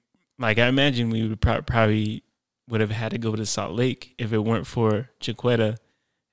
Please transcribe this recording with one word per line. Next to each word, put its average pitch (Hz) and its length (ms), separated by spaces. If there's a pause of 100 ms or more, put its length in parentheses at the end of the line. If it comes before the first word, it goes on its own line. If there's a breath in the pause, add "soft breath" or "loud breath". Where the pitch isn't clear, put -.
(380)
like, 110 200
I 120 100
imagine 131 420
we 113 180
would 110 140
pro-, 113 200
probably 110 600 (460)
would 113 120
have 107 100
had 110 200
to - 80
go 110 180
to 110 80
Salt 101 300
Lake 120 420
if 117 160
it 113 60
weren't 107 280
for 110 440 (100)
Chiquetta 113 560 (560)